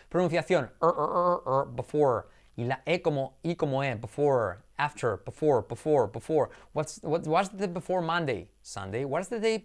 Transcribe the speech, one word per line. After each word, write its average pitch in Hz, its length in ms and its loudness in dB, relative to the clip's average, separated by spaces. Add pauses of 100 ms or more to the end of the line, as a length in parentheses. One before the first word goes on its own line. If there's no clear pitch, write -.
Pronunciación, 165 560 2 (180)
er, 165 60 6
er, 160 260 0
er, 175 460 2
er, 143 140 -2
before. 127 520 2 (320)
Y 117 60 -4
la 131 200 -4
E 170 140 0
como, 147 360 -2 (100)
I 165 100 -2
como 139 300 0
E, 131 100 -2
before, 117 680 0 (160)
after, 127 380 -2
before, 131 440 2
before, 123 460 2
before. 123 420 0 (220)
What's, 151 300 -6
what, 156 220 -2
what's 175 260 0
the 196 180 -4
day 175 40 -8
before 185 300 -2
Monday? 160 460 -2 (140)
Sunday. 98 420 -6
What's 151 240 -4
the 233 100 -6
day 220 260 0